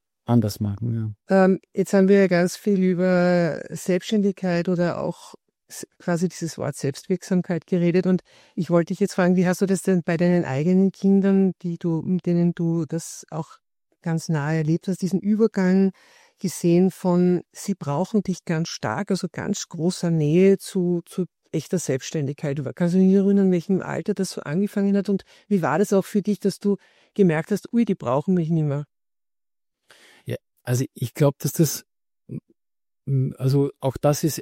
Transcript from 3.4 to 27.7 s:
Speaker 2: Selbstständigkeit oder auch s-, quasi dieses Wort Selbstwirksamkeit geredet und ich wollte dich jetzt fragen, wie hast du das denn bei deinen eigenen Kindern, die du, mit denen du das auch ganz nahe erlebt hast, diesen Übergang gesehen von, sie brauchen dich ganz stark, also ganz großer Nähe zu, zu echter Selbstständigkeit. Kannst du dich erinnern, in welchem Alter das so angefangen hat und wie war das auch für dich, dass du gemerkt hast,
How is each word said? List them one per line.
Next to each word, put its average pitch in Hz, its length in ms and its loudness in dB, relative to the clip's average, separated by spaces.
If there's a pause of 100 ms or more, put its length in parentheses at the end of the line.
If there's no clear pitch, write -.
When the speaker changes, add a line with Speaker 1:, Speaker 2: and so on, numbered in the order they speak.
Speaker 2:
Selbstständigkeit 185 1000 -2
oder 175 320 -2
auch - 320 -8 (340)
s-, - 180 -18 (140)
quasi 175 300 -2
dieses - 280 -10
Wort 131 200 -6
Selbstwirksamkeit 175 880 -4
geredet 175 400 0
und 185 140 2 (340)
ich 180 140 -4
wollte 170 240 2
dich 175 80 -6
jetzt 196 140 -2
fragen, 180 200 2
wie 180 100 2
hast 180 160 -2
du 202 40 2
das 190 160 0
denn 185 220 0
bei 170 120 -2
deinen 175 300 2
eigenen 180 480 2
Kindern, 196 580 2 (120)
die 170 140 -6
du, 165 240 -2
mit 185 260 -2
denen 175 280 2
du 165 300 0
das - 440 -10
auch 160 280 -10 (440)
ganz 165 280 -4
nahe 156 280 -2
erlebt 160 300 -2
hast, 185 140 -4
diesen 185 180 -2
Übergang 196 720 2 (480)
gesehen 175 520 2
von, 180 500 2 (100)
sie - 220 -8
brauchen 160 480 -2
dich - 240 -6
ganz 165 240 -4
stark, 123 400 -6
also 190 200 -2
ganz - 400 -6
großer 170 420 -2
Nähe 165 480 4
zu, 175 440 -2
zu - 220 -8 (260)
echter 165 280 -4
Selbstständigkeit. 143 840 -6 (140)
Kannst 175 180 0
du 190 60 4
dich 190 160 6
erinnern, 196 320 4
in 190 40 4
welchem 180 300 0
Alter 147 320 -4
das 185 160 -4
so - 120 -12
angefangen 196 540 -2
hat 202 140 -2
und 196 140 -2 (240)
wie 196 160 0
war 147 160 2
das 208 140 0
auch 190 120 2
für - 160 -2
dich, 208 180 -2
dass 196 200 -4
du 202 180 -2 (380)
gemerkt 165 340 2
hast, - 240 -4